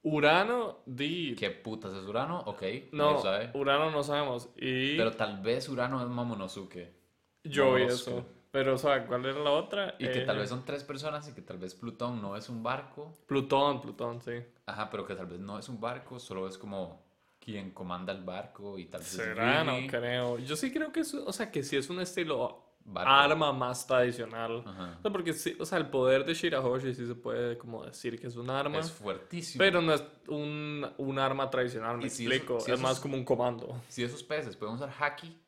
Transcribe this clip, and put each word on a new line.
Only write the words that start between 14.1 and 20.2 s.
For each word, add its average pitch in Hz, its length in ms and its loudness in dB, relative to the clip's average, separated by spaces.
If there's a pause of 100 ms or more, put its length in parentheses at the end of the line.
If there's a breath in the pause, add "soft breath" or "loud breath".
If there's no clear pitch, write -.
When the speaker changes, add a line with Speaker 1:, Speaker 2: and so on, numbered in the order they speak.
Speaker 1:
sí. 120 100 -8 (320)
Speaker 2:
Ajá, 104 240 -6
pero 101 160 -6
que 98 100 -8
tal 92 120 -10
vez 87 140 -12
no 101 180 -10
es - 100 -12
un 120 100 -10
barco, 123 400 -8
solo 95 300 -6
es 95 80 -12
como 95 480 -10 (340)
quien 98 340 -10
comanda 92 400 -6
el 95 120 -8
barco 98 540 -10
y 85 80 -12
tal - 140 -10
vez 82 120 -10
es 92 40 -8
Speaker 1:
¿Será? 117 480 2
No 135 120 0
Speaker 2:
Yuji. 131 120 -4
Speaker 1:
creo. 123 500 -2